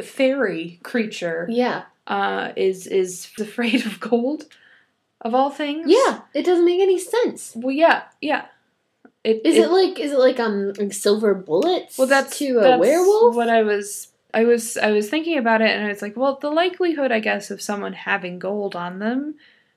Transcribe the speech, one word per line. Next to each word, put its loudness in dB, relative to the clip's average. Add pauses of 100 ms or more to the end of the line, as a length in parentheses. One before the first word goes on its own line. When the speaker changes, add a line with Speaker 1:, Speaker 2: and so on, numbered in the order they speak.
Speaker 1:
fairy -2
creature, -4
Speaker 2:
Yeah. 0 (240)
Speaker 1:
uh, -2
is, -2
is -4
afraid -2
of -8
gold, -4 (760)
of -2
all 0
things. -8
Speaker 2:
Yeah, 4 (120)
it -4
doesn't 2
make 2
any 2
sense. -4
Speaker 1:
Well, -6
yeah, 4 (180)
yeah. -4 (800)
It, 0
Speaker 2:
Is 4
Speaker 1:
it 8
Speaker 2:
it 0
like, 2
is -6
it 2
like, 4
um, -2
like -4
silver 2
bullets -2
Speaker 1:
Well, 2
that's, 0
Speaker 2:
to 0
a 4
Speaker 1:
that's 6
Speaker 2:
werewolf? 4
Speaker 1:
what 0
I 4
was, -4 (260)
I 2
was, 2
I 2
was 0
thinking -2
about 2
it, 4
and -2
I -4
was -8
like, -8
"Well, -2
the -6
likelihood, 0
I 0
guess, -4
of -12
someone -6
having -6
gold -6
on -8
them, -4 (420)